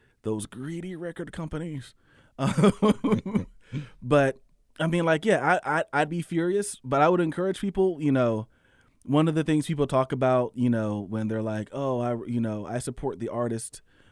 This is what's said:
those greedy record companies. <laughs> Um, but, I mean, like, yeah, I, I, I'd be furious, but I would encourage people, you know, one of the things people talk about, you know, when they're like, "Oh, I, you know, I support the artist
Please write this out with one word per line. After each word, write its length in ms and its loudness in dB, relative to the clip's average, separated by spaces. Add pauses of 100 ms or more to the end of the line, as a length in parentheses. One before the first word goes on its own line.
(220)
those 240 -4
greedy 500 -10
record 360 -10
companies. 680 -8
<laughs> 400 -20
Um, 1080 2 (560)
but, 380 2 (400)
I 80 2
mean, 160 0
like, 200 2
yeah, 400 4
I, 160 0
I, 120 -2
I'd 160 2
be 140 -4
furious, 600 -2
but 180 0
I 80 8
would 120 6
encourage 400 -2
people, 400 0
you 100 2
know, 380 2 (560)
one 240 4
of 60 -2
the 100 0
things 220 2
people 200 0
talk 260 0
about, 420 2
you 160 0
know, 300 0
when 280 -4
they're 140 -2
like, 300 -4
"Oh, 280 -2
I, 160 -2 (100)
you 140 -2
know, 260 -4
I 120 -6
support 420 -6
the 80 -4
artist 540 -4 (300)